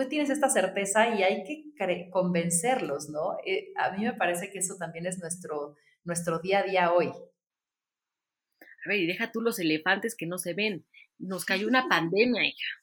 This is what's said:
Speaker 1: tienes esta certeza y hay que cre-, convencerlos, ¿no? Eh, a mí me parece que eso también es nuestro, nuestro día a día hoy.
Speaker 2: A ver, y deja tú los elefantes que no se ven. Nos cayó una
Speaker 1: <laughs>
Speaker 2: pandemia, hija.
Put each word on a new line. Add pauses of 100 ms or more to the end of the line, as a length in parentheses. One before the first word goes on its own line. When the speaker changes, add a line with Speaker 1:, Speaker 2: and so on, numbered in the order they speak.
Speaker 1:
tienes
esta
certeza
y
hay
que (120)
cre-,
convencerlos,
¿no?
Eh,
a
mí
me
parece
que
eso
también
es
nuestro, (300)
nuestro
día
a
día
hoy. (1800)
Speaker 2:
A
ver,
y
deja
tú
los
elefantes
que
no
se
ven. (320)
Nos
cayó
una
Speaker 1:
<laughs>
Speaker 2:
pandemia,
hija. (160)